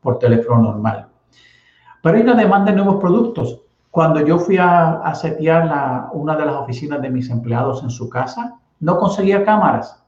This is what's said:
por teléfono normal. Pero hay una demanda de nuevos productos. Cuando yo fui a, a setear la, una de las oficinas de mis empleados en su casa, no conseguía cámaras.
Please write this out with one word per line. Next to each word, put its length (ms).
por 180
teléfono 440
normal. 460
Pero 160
hay 60
una 120
demanda 360
de 60
nuevos 240
productos. 600
Cuando 300
yo 180
fui 180
a, 440
a 140
setear 520
la, 460
una 240
de 100
las 80
oficinas 480
de 80
mis 200
empleados 520
en 80
su 180
casa, 520
no 200
conseguía 460
cámaras. 640